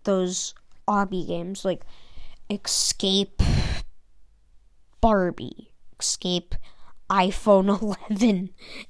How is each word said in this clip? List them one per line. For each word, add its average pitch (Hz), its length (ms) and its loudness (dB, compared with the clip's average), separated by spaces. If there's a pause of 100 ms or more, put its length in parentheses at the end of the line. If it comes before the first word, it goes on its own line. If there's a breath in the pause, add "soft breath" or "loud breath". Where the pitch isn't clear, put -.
those 185 520 0 (320)
obby 202 400 0
games, 175 360 -6
like, 285 200 -2 (680 soft breath)
Escape - 920 0 (1600 loud breath)
Barbie, 190 720 0 (280)
Escape - 560 -2 (540 soft breath)
iPhone 196 720 4
<laughs> 208 280 -4
eleven, 202 400 2 (400 loud breath)